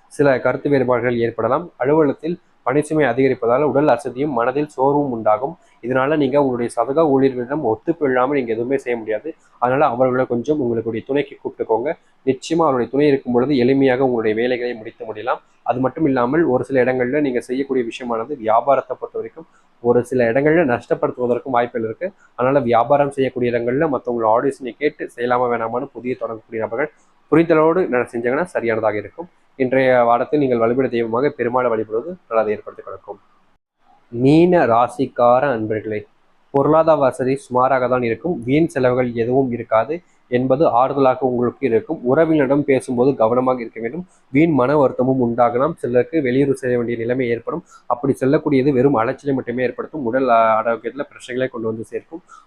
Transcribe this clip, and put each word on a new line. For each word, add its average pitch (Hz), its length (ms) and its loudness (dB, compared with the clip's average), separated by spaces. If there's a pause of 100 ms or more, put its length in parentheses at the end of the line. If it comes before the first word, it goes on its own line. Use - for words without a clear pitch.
சில 135 340 2
கருத்து 135 300 -2
வேறுபாடுகள் 123 480 2
ஏற்படலாம். 117 580 -2
அலுவலகத்தில் 151 600 0 (240)
பணிசுமை 147 420 0
அதிகரிப்பதால் 127 580 0
உடல் 143 260 2
அசதியும் 127 440 -2
மனதில் 127 340 0
சோர்வும் 143 440 0
உண்டாகும். 113 480 -2 (240)
இதனால 131 340 0
நீங்க 143 240 2
உங்களுடைய 120 300 0
சக 139 380 0
ஊழியர்களிடம் 135 540 0
ஒத்துப்பு 139 440 -2
இல்லாமல் 131 300 0
நீங்க 120 160 -2
எதுவுமே 120 240 -2
செய்ய 123 220 -4
முடியாது. 110 360 -6 (240)
அதனால 131 280 2
அவர்களை 127 400 0
கொஞ்சம் 123 320 -2
உங்களுடைய 113 480 -4
துணைக்கு 143 300 -4
கூப்பிட்டுக்கோங்க. 117 560 -4 (340)
நிச்சயமா 160 400 0
அவருடைய 123 240 0
துணை 143 160 2
இருக்கும் 135 260 2
பொழுது 123 220 2
எளிமையாக 131 440 4
உங்களுடைய 117 380 0
வேலைகளை 123 380 -2
முடித்து 113 300 -14
முடியலாம். 110 360 -6 (220)
அது 123 180 -2
மட்டும் 131 240 -2
இல்லாமல் 135 400 0
ஒரு 127 200 0
சில 131 200 0
இடங்கள்ல 127 360 -2
நீங்க 127 200 -2
செய்யக்கூடிய 131 440 -4
விஷயமானது 120 520 -8
வியாபாரத்தை 120 640 0
பொறுத்த - 180 -10
வரைக்கும் 113 300 -14 (320)
ஒரு 120 240 2
சில 123 260 0
இடங்கள்ல 151 340 2
நஷ்டப்படுத்துவதற்கும் 123 920 -2
வாய்ப்புகள் 120 320 -2
இருக்கு. 170 240 -8 (220)
அதனால 135 260 2
வியாபாரம் 127 500 2
செய்யக்கூடிய 123 420 -2
இடங்கள்ல 120 420 -2
மத்தவங்களோட 120 340 -2
ஆலோசனை 127 500 0
கேட்டு - 380 -4
செய்யலாமா 123 360 0
வேணாமான்னு 117 400 -4
புதிய 120 280 -8
தொடங்கக்கூடிய 113 380 -10
நபர்கள் 117 340 -4 (400)
புரிதலோடு 165 560 2
நட-, 123 240 0
செஞ்சாங்கன்னா 123 300 -2
சரியானதாக 110 540 -2
இருக்கும். 104 320 -12 (280)
இன்றைய 127 480 2
வாரத்தில் 120 340 2
நீங்கள் 127 200 2
வழிபட 120 300 2
தெய்வமாக 117 480 -2
பெருமாளை 123 340 -2
வழிபடுவது 110 400 -4 (180)
நல்லதை 107 260 0
ஏற்படுத்தி 107 280 -12
கொடுக்கும். 98 360 -16 (1040)
மீன 165 440 6
ராசிக்கார 120 760 2 (140)
அன்பர்களே, 107 440 -4 (500)
பொருளாதார 156 480 2
வசதி 131 380 0
சுமாராக 127 520 0
தான் 127 140 0
இருக்கும். 117 420 -4
வீண் 147 220 2
செலவுகள் 127 460 0
எதுவும் 123 400 0
இருக்காது 117 480 -2 (300)
என்பது 131 380 0
ஆறுதலாக 135 580 2
உங்களுக்கு 120 400 -2
இருக்கும். 143 340 0 (100)
உறவினரிடம் 147 600 2
பேசும்போது 127 440 2
கவனமாக 127 460 0
இருக்க 113 200 -12
வேண்டும். 139 240 -8 (280)
வீண் 160 180 4
மன 135 260 2
வருத்தமும் 131 480 2
உண்டாகலாம். 120 520 0
சிலருக்கு 123 460 0
வெளியூர் 135 300 0
செல்ல 127 240 -2
வேண்டிய 117 220 -2
நிலைமை 120 300 -2
ஏற்படும். 123 340 -4 (240)
அப்படி 127 340 -2
செல்லக்கூடியது 143 520 2
வெறும் 131 240 2
அலைச்சலை 131 380 -2
மட்டுமே 123 280 -4
ஏற்படுத்தும். 123 420 -6
உடல் 127 240 0
ஆரோக்கியத்துல 113 840 0
பிரச்சனைகளை 127 380 -6
கொண்டு 113 200 -6
வந்து 113 160 -8
சேர்க்கும். 139 380 -12 (240)